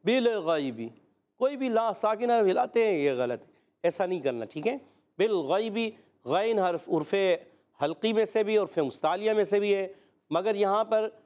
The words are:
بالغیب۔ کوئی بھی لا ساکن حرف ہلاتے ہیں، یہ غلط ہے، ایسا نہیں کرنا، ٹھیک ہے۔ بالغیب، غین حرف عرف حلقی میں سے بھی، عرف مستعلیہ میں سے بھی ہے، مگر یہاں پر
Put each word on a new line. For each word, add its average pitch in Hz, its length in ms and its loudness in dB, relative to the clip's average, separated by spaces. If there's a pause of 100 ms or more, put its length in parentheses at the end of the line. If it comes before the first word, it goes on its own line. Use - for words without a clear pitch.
بالغیب۔ 165 760 0 (560)
کوئی 269 180 0
بھی 262 120 -4
لا 226 240 0
ساکن 220 380 0
حرف 233 160 4
ہلاتے 185 400 2
ہیں، 196 120 2
یہ 143 180 2
غلط 123 260 -2
ہے، - 40 -20 (360)
ایسا 175 240 0
نہیں 180 140 -4
کرنا، 120 240 -4
ٹھیک 151 220 -8
ہے۔ 247 100 -2 (420)
بالغیب، 202 600 -2 (460)
غین 208 340 0
حرف 175 300 -2
عرف 160 260 -2 (720)
حلقی 165 280 -2
میں 214 120 2
سے 214 180 -2
بھی، 214 160 0
عرف 196 200 -2
مستعلیہ 170 540 -2
میں 214 120 2
سے 202 160 2
بھی 202 140 2
ہے، 196 140 -2 (420)
مگر 190 240 0
یہاں 202 300 2
پر 220 240 0 (180)